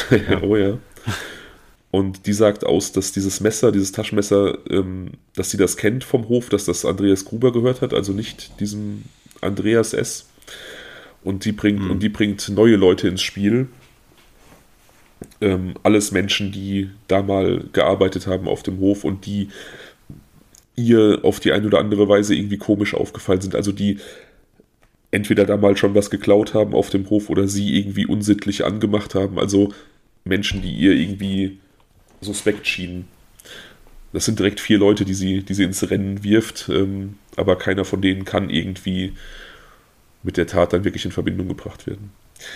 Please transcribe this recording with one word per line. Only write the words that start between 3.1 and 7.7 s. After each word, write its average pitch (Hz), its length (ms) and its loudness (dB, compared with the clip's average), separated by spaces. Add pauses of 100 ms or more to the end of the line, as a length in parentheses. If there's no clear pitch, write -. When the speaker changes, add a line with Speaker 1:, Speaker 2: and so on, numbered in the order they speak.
Speaker 1:
dieses 98 300 -4
Messer, 110 300 2
dieses 98 200 0
Taschenmesser, 104 680 0 (120)
ähm, 92 420 -4 (240)
dass - 160 -4
sie 101 60 -6
das 95 200 2
kennt 120 260 -2
vom 113 260 -2
Hof, 120 200 0
dass 101 160 -2
das - 200 -4
Andreas 98 400 2
Gruber 117 260 0
gehört 123 320 0